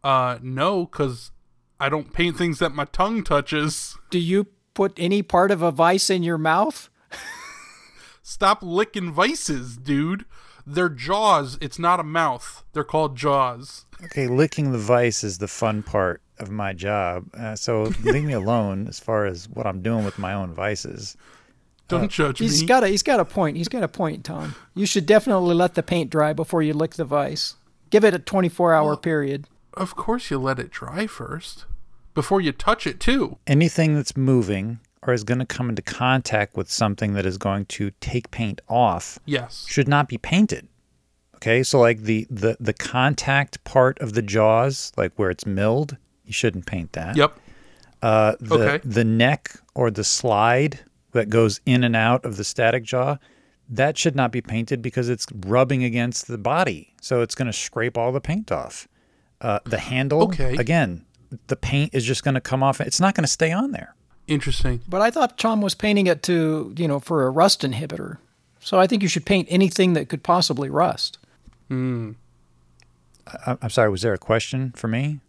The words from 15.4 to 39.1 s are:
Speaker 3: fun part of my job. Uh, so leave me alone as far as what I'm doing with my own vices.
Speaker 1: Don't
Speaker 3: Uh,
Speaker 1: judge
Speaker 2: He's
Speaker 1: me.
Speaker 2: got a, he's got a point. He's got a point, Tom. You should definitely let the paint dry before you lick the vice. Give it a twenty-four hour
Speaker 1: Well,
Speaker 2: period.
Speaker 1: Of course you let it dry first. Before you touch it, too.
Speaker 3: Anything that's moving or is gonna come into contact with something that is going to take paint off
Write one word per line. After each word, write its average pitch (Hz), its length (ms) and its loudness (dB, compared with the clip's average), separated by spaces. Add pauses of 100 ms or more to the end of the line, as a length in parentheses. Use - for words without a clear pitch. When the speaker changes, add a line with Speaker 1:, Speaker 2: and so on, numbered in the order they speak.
Speaker 3:
fun 107 340 -4
part 92 400 -2 (160)
of 101 120 -10
my 101 220 -6
job. 90 520 -4 (100)
Uh, 110 220 -10
so 110 280 -2 (200)
leave 147 200 2
me 147 100 -2
alone 104 540 -2
as - 120 -14
far 107 260 -2
as 92 220 -8
what 113 180 -8
I'm 92 160 -6
doing 110 220 -2
with 98 140 -6
my 95 160 -6
own 95 180 -6
vices. 101 640 -8 (720)
Speaker 1:
Don't 175 160 0
Speaker 3:
Uh, 202 40 -2
Speaker 1:
judge 139 300 0
Speaker 2:
He's 190 240 2
Speaker 1:
me. 165 60 0
Speaker 2:
got 247 160 6
a, 190 40 2
he's 196 140 0
got 262 180 2
a 165 40 2
point. 156 320 -2
He's 170 120 -4
got 247 140 -4
a 160 60 -2
point, - 360 -6
Tom. 156 300 -10 (200)
You 196 120 0
should 180 200 0
definitely 196 480 4
let 175 200 2
the 160 80 0
paint 165 280 -2
dry 151 220 2
before 160 300 -2
you 151 100 0
lick 156 220 -2
the 165 100 -6
vice. 143 520 -4 (340)
Give 208 140 6
it 202 100 6
a 175 60 -2
twenty-four 175 520 2
hour 151 180 6
Speaker 1:
Well, 147 60 0
Speaker 2:
period. 143 520 -2 (260)
Speaker 1:
Of 190 220 -8
course - 340 -4
you 139 80 -2
let 131 220 -2
it 120 100 -10
dry 135 380 -8
first. - 560 -12 (500)
Before 196 260 2
you 151 120 0
touch - 340 0
it, - 140 -6
too. 240 460 0
Speaker 3:
Anything 156 500 4
that's - 200 -4
moving 117 600 0 (280)
or 123 80 2
is 107 100 -4
gonna 127 220 -2
come 123 220 -4
into 107 140 -4
contact 123 760 0
with - 140 -6
something 101 440 0
that 98 120 0
is 95 120 -2
going 98 280 -2
to 101 240 -6 (100)
take - 300 -6
paint 107 380 -6
off 113 560 0